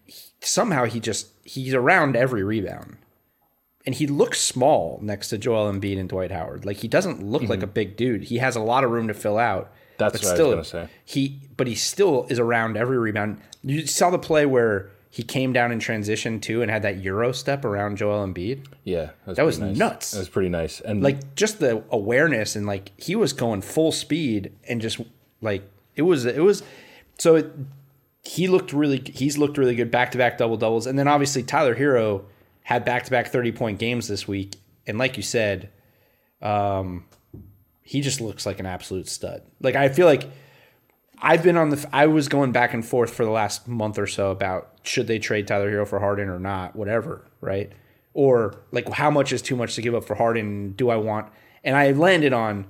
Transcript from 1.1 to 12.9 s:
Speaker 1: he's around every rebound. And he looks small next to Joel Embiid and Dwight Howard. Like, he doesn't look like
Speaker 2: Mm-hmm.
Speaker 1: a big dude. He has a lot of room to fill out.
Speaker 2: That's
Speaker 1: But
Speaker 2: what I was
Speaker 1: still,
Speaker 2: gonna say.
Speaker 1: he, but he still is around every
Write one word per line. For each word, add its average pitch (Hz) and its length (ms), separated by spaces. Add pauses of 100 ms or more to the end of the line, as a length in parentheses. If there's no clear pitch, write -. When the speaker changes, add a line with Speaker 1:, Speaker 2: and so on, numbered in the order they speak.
Speaker 1:
he's 131 300
around 143 400
every 120 300
rebound. 101 540 (880)
And 131 80
he 147 140
looks 143 320
small 123 600
next 101 280
to 110 100
Joel 107 340
Embiid 98 260
and 92 100
Dwight 92 240
Howard. 80 320
Like, 101 140
he 117 100
doesn't 180 340
look 107 200
like 107 180
Speaker 2:
Mm-hmm. - 40
Speaker 1:
a - 40
big 101 280
dude. 113 280
He 117 140
has 127 180
a 113 40
lot 120 240
of 120 60
room 117 180
to 104 60
fill 104 240
out. 110 340 (240)
Speaker 2:
That's 107 180
Speaker 1:
But - 80
Speaker 2:
what 107 40
I 92 40
was 90 60
Speaker 1:
still, 156 140
Speaker 2:
gonna 82 140 (240)
say. - 40 (120)
Speaker 1:
he, 139 360 (160)
but 131 120
he 113 80
still 156 520
is 113 120
around 113 360
every 123 220